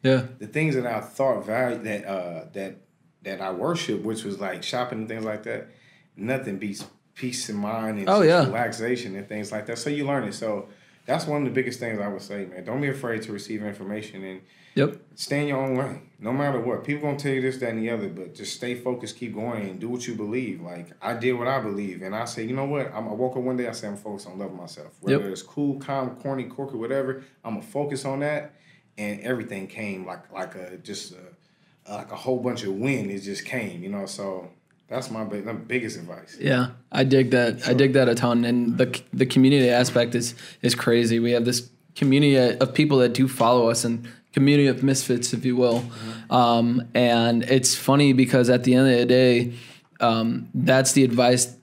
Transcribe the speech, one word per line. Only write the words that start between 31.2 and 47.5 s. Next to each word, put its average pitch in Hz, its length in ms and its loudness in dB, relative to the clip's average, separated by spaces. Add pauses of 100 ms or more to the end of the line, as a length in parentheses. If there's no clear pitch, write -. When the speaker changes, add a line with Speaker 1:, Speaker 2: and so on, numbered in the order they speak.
Speaker 2:
like - 180 -12
a - 60 -12
whole 127 240 -2
bunch 113 240 -4
of 98 100 -4
wind. 110 380 -2
It 98 80 -8
just 98 240 -10
came, 98 360 -8
you 95 100 -10
know. 101 160 -8
So 92 440 -10 (380)
that's 123 200 -6
my 110 140 -8
big, 101 240 -8
my 117 60 -8
biggest 110 460 -6
advice. - 420 -16
Speaker 1:
Yeah, 143 300 2 (200)
I 135 140 2
dig 131 260 6
that. 120 320 4
I - 40 -4
Speaker 2:
Sure. 127 80 4
Speaker 1:
dig 135 180 6
that 131 160 6
a 117 80 4
ton. 120 280 2
And 120 320 2
the, 123 240 2 (120)
the 131 120 4
community 131 460 6
aspect 120 460 4
is, 117 180 -2 (280)
is 120 120 2
crazy. 117 460 4
We 117 100 2
have 120 140 4
this 120 260 -2 (240)
community 139 420 6 (220)
of 131 160 2
people 147 240 6
that 123 160 6
do 131 140 4
follow 120 420 4
us, 117 140 0
and 117 240 -2 (240)
community 143 340 6
of 131 160 2
misfits, 131 500 2
if 113 120 -4
you 127 100 2
will. 120 280 4
Speaker 2:
Mm-hmm. 113 520 -10
Speaker 1:
Um, 120 480 4 (100)
and 117 520 4
it's 131 320 4